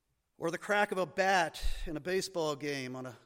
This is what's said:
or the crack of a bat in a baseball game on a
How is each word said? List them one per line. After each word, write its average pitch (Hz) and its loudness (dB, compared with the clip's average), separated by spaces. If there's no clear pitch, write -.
or 165 -2
the 165 -4
crack 208 2
of 185 -2
a 180 2
bat 185 2
in 156 -4
a 147 -4
baseball 170 -2
game 135 -6
on 127 -8
a 120 -12